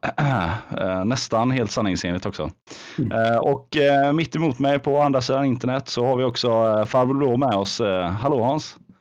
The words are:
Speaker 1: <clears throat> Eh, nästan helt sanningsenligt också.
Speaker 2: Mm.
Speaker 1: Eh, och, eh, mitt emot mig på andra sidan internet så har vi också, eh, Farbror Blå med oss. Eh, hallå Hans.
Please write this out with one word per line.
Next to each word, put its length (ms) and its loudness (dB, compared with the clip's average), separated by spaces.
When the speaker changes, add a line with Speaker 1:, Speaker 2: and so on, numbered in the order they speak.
Speaker 1:
<clears throat> 400 0
Eh, 260 -2
nästan 460 0
helt 200 -2
sanningsenligt 560 -2
också. 240 -6
Speaker 2:
Mm. 140 -2
Speaker 1:
Eh, 260 2
och, 380 -2
eh, 360 4
mitt 240 -2
emot 220 0
mig 200 2
på 200 0
andra 220 4
sidan 240 0
internet 440 -2
så 180 -2
har 100 2
vi 80 0
också, 260 -2
eh, 340 4
Farbror 300 2
Blå 220 2
med 180 2
oss. 260 -2
Eh, 300 0
hallå 320 0
Hans. 360 -2